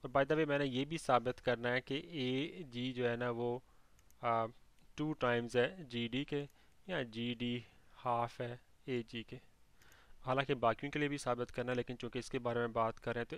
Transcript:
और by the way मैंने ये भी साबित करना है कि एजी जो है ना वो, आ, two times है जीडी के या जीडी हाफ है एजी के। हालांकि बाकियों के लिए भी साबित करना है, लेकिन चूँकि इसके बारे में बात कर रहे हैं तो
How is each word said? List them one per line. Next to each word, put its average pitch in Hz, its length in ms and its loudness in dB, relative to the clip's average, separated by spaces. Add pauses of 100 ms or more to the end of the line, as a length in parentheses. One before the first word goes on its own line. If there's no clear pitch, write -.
और 131 60 -8
by 139 120 4
the 147 140 2
way 156 100 2
मैंने 143 180 2
ये 131 200 0
भी 160 120 -6
साबित 123 420 2
करना 120 300 0
है 127 120 2
कि 135 140 -4 (260)
एजी 131 720 -2
जो 123 140 2
है 117 100 2
ना 123 140 0
वो, 120 320 -2 (600)
आ, 113 240 4 (500)
two 151 180 0
times 120 400 2
है 151 320 4
जीडी 120 380 -2
के 143 240 -2 (380)
या 170 180 0
जीडी 120 600 -2 (320)
हाफ 120 440 0
है 120 200 -6 (280)
एजी 117 340 -2
के। 127 180 -12 (800)
हालांकि 135 340 2
बाकियों 120 360 2
के 151 80 -2
लिए 147 100 2
भी 143 100 -2
साबित 120 320 -2
करना 123 200 -2
है, 123 60 2
लेकिन 123 180 -2
चूँकि 123 240 -6
इसके 127 200 -4
बारे 120 200 0
में 117 140 0
बात 113 260 2
कर 117 160 -2
रहे 120 60 -2
हैं 117 80 -4
तो 160 80 -8